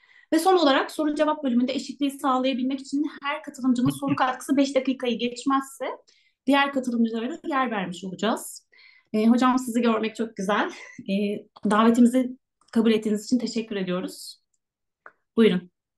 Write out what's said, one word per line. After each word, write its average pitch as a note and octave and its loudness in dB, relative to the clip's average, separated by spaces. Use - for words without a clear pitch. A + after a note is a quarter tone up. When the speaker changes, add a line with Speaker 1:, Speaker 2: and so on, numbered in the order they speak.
Speaker 1:
Ve D#4+ 4
son F#4 4
olarak D4+ 2
soru D4+ -2
cevap D4+ 0
bölümünde B3 0
eşitliği - -4
sağlayabilmek C4 -2
için C#4+ -4
her D4+ -6
katılımcının B3+ 0
soru C#4 -2
Speaker 2:
<laughs> - -
Speaker 1:
katkısı C4 0
beş C#4 2
dakikayı B3+ -2
geçmezse C4+ -4
diğer C#4+ 2
katılımcılara A#3 -2
da E4+ -10
yer C4 -2
vermiş F3+ -6
olacağız. G3 -6
E, G#3+ 2
hocam B3 4
sizi A#3 -2
görmek A3 0
çok A3+ -6
güzel. G#3+ -2
E, G3 -2
davetimizi A#3 4
kabul A3+ 4
ettiğiniz G#3+ 0
için B3 0
teşekkür A3 -6
ediyoruz. F#3 -6
Buyurun. F#3 4